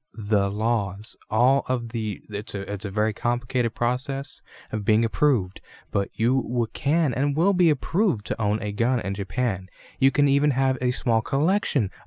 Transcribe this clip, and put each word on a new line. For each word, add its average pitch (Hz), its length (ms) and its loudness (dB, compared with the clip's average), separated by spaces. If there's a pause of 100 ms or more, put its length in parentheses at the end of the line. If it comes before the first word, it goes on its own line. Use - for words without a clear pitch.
(160)
the 101 340 0
laws. 104 640 -2 (140)
All 127 380 2
of 120 220 -4
the, 110 400 -4
it's 104 260 -6
a, 98 60 -4
it's 101 240 -6
a 101 40 -4
very 107 240 0
complicated 120 640 -2
process 127 640 -4 (300)
of 107 140 -2
being 110 200 4
approved, 113 540 0 (320)
but 101 220 -2
you 123 300 2
w-, 120 300 -2
can 156 400 0
and 143 220 0
will 180 180 2
be 175 160 4
approved 156 580 0
to - 140 -2
own 107 200 2
a 104 100 -4
gun 117 300 2
in 98 120 -2
Japan. 98 540 -2 (320)
You 135 120 4
can 143 160 2
even 139 240 2
have 135 300 0
a 127 100 0
small 113 300 0
collection 147 680 0 (160)